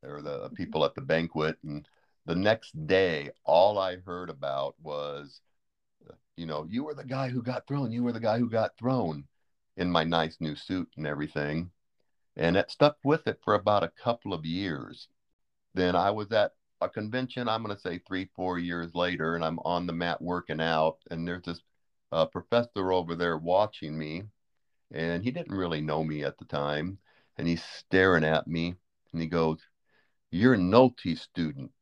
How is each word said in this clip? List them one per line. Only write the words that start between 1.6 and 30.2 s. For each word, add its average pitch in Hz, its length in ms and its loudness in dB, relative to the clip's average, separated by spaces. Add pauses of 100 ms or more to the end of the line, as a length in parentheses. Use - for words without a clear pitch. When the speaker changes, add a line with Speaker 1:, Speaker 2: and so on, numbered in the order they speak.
Speaker 1:
and 76 240 -10 (380)
the 82 100 -2
next 92 520 0
day, 87 440 4 (140)
all 95 340 6
I 92 180 -2
heard 90 320 -10
about 69 520 -4
was, 73 600 -10 (680)
uh, - 40 -20 (240)
you 85 80 -8
know, 78 200 -4
"You 110 200 -6
were 151 100 -8
the 135 100 -14
guy 131 240 -4
who 123 140 -4
got 120 240 -6
thrown, 139 240 -2
you 120 120 -2
were 120 100 0
the 113 60 -6
guy 117 200 0
who 120 100 2
got 110 280 0
thrown," 101 500 -2 (500)
in 90 140 0
my 80 120 4
nice 82 380 0
new 78 140 -4
suit 90 420 -6
and 78 100 -6
everything. 76 640 -4 (680)
And 85 200 2
it - 140 0
stuck 147 320 4
with 135 240 0
it 104 160 -4
for 104 120 2
about 101 280 2
a - 60 -4
couple - 440 -4
of 80 120 -6
years. 80 640 -6 (680)
Then 90 200 4
I 95 160 4
was 107 200 -4
at 104 220 2 (280)
a 92 80 0
convention, 120 600 -4
I'm 110 140 0
gonna 101 160 -6
say 90 200 -6
three, 92 260 -6 (100)
four 90 240 -2
years 85 360 -4
later, 85 400 0
and 82 100 -2
I'm 80 140 -2
on 87 280 -2
the 85 60 -4
mat 85 280 -2
working 82 400 -4
out, 80 380 2 (120)
and 82 160 -6
there's 90 160 -6
this, 85 180 -8 (500)
uh, 80 160 2
professor 98 680 -2
over 85 220 0
there 82 220 0
watching 85 600 -2
me, 78 260 -8 (680)
and 85 320 -4
he 123 80 -2
didn't 156 260 -8
really 82 240 -2
know 76 220 -2
me 76 200 -4
at 69 160 -4
the - 60 -18
time, 76 540 -4 (380)
and 80 100 -2
he's 85 160 0
staring 92 640 4
at 78 220 2
me, 82 280 -2 (380)
and 82 80 -4
he 82 60 -2
goes, 80 320 0 (720)